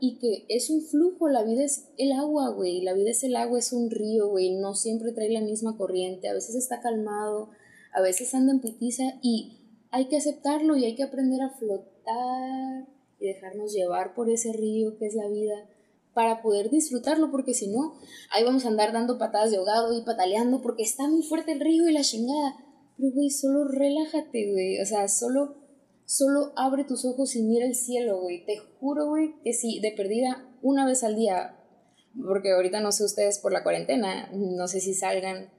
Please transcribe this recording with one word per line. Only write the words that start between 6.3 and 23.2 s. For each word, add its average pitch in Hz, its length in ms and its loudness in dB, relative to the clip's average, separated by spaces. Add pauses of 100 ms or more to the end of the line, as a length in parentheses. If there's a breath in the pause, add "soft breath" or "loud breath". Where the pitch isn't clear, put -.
veces 196 220 -6
está 240 260 -4
calmado, 214 680 -4 (420 loud breath)
a 190 80 2
veces 190 320 0
anda 262 180 6
en 262 80 4
putiza 240 440 -4 (180)
y 233 400 -2 (300)
hay 262 180 0
que 302 80 2
aceptarlo 294 580 2
y 254 80 4
hay 226 120 0
que 277 80 -2
aprender 262 380 0
a 262 100 -2
flotar 254 1300 -4 (320)
y 196 100 -4
dejarnos 190 460 -8
llevar 185 400 0
por 233 160 0
ese 226 220 0
río 220 460 -2
que 220 80 -6
es 214 100 -4
la 208 140 -2
vida 208 260 -2 (580 soft breath)
para 226 280 2
poder 208 280 2
disfrutarlo, 294 600 2
porque 262 220 2
si 202 160 -2
no, 269 240 -2 (380 loud breath)
ahí 214 120 4
vamos 254 220 4
a 233 40 0
andar 214 220 4
dando 240 260 0
patadas 220 340 2
de 202 60 2
ahogado 226 400 2
y 226 60 -6
pataleando 226 580 2
porque 233 220 -2
está 269 240 -2
muy 311 160 4
fuerte 320 300 -2
el 277 80 -2
río 330 260 4
y 320 60 4
la 294 80 2
chingada. 262 540 0 (420)
Pero, 262 160 0
güey, 285 160 2